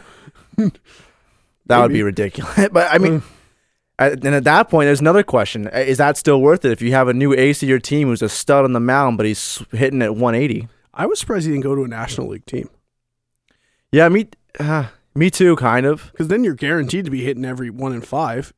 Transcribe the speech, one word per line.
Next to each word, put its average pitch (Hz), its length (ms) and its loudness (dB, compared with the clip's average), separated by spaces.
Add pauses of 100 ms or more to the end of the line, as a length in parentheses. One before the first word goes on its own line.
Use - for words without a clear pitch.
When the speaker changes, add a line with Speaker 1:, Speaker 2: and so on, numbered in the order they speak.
(1700)
Speaker 1:
That 120 140 4
would 120 100 4
Speaker 2:
Maybe. 113 80 0
Speaker 1:
be 104 40 0
ridiculous. 101 520 -6 (120)
<laughs> - 40 -4
But, 175 220 2
I - 40 4
mean, 165 200 4
Speaker 2:
Uh. 139 40 -2 (760)
Speaker 1:
I, 135 120 2
and 135 180 -4
at 139 160 2
that 165 260 4
point, 151 180 4
there's 143 120 2
another 175 240 4
question. 104 480 -2
I, 123 120 -2
is 135 160 0
that 147 180 2
still 139 240 2
worth 156 240 4
it 123 60 4
if 110 100 -4
you 120 100 -2
have 131 160 4
a 123 60 0
new 139 200 2
ace 135 300 2
of 135 60 -2
your 131 100 2
team 143 300 -2
who's 113 120 -2
a 110 80 0
stud 139 360 2
on 127 80 0
the 120 80 -2
mound, 127 360 0
but 107 80 -2
he's - 460 -6
hitting 131 300 -2
at 110 160 -2
one 117 180 0
eighty? 117 320 -2 (260)
Speaker 2:
I - 120 -4
was 403 140 -2
surprised 185 260 -4
he 160 80 -4
didn't 139 100 -4
go 139 120 -2
to 135 80 -2
a 127 40 -6
National 117 400 -8
League - 180 -14
team. - 240 -10 (1200)
Speaker 1:
Yeah, 160 160 6
me, 208 180 0 (320)
uh, 151 280 -4 (280)
me 165 140 2
too, 175 260 4
kind 123 300 0
of. 147 280 -4
Speaker 2:
'Cause 160 140 -6
then 220 160 0
you're 175 120 -2
guaranteed 160 500 -4
to 143 60 -8
be 131 120 -6
hitting 131 220 -6
every 127 240 -10
one 127 240 -8
in 120 80 -8
five. 135 560 -6